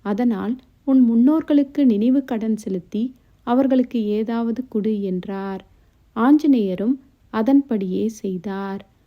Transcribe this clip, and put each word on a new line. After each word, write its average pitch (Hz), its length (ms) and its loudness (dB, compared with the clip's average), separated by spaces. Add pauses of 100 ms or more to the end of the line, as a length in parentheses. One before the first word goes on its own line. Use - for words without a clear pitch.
அதனால் 208 540 -2 (280)
உன் 269 180 4
முன்னோர்களுக்கு 277 840 2
நினைவு 247 380 2
கடன் 220 340 -4
செலுத்தி 208 560 -6 (300)
அவர்களுக்கு 247 640 0
ஏதாவது 226 600 -4
கொடு," 214 340 -2
என்றார். 196 640 -6 (480)
ஆஞ்சநேயரும் 240 800 2 (340)
அதன்படியே 214 760 0
செய்தார். 196 840 -8 (180)